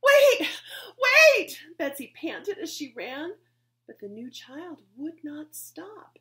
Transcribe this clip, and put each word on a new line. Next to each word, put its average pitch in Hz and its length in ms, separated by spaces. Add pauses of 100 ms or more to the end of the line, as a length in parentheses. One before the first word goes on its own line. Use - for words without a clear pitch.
Wait! 539 460 (880)
Wait! - 220 (180)
Betsy 277 380
panted 302 420
as - 160
she 262 220
ran. 269 360 (560)
But - 120
the 208 80
new 220 220
child 302 520 (160)
would 320 260
not 294 320
stop. - 640